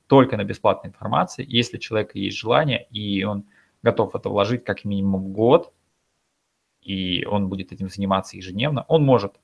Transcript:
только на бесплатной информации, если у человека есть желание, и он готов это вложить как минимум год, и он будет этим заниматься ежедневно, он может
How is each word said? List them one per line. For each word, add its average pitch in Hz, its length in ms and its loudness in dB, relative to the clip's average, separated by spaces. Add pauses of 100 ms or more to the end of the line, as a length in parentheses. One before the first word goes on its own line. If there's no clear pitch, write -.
только 131 300 6
на 101 80 -4
бесплатной 98 460 0
информации, 131 580 -4
если 117 260 0
у 110 60 -14
человека 107 360 -4
есть 98 200 -4
желание, 127 520 0
и 101 360 -4
он 101 180 -4 (380)
готов 117 340 0
это 104 140 -8
вложить 101 340 0
как - 220 -6
минимум 98 480 -2
год, 123 400 2 (1080)
и 92 440 -4
он 101 240 0
будет 95 240 -8
этим 95 160 -8
заниматься 95 480 -2
ежедневно, 104 500 -4
он 156 160 4
может 117 300 4 (100)